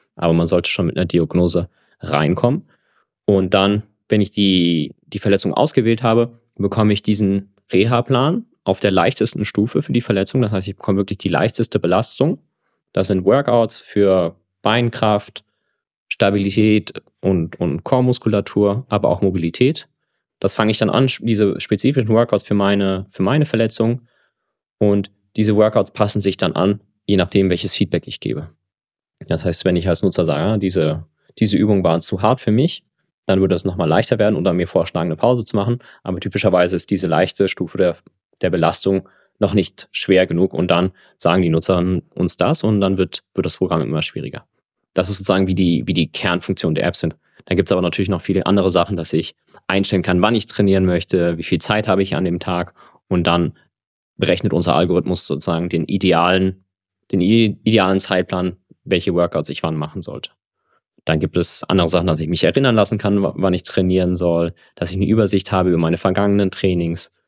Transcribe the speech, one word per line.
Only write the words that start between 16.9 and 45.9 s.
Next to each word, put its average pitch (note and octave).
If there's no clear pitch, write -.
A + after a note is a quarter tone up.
und, F2
und D#2+
Core-Muskulatur, A2
aber G2+
auch -
Mobilität. F#2+
Das -
fange G#2+
ich A2
dann A2
an, C3
sch-, -
diese G#2+
spezifischen A#2+
Workouts A2
für G#2+
meine, G2
für -
meine C#3+
Verletzung. A2+
Und G2+
diese G#2+
Workouts G#2+
passen G#2
sich G2
dann F2+
an, G2+
je G2+
nachdem, F#2+
welches F2+
Feedback F2+
ich -
gebe. -
Das -
heißt, F2
wenn F2+
ich F2
als E2+
Nutzer F2+
sage, D#2
"Ah, G#2+
diese, E2
diese G#2
Übung G2+
war E2+
zu F#2
hart A2+
für G#2+
mich", C3
dann F#2+
würde F#2
es E2+
nochmal F2+
leichter G#2+
werden G#2+
oder F2
mir F2
vorschlagen, E2+
eine D#2+
Pause A#2+
zu -
machen. A#2
Aber F#2
typischerweise F2+
ist -
diese F#2
leichte F2
Stufe F2+
der, F2+
der F2+
Belastung F2+
noch G2+
nicht -
schwer F#2
genug F2
und F2
dann F2+
sagen F2
die F2
Nutzer E2
uns F2+
das B2
und G#2
dann F#2+
wird, -
wird F#2
das -
Programm E2+
immer D2+
schwieriger. -
Das F#2
ist G2
sozusagen, F#2+
wie F#2+
die, F2
wie F#2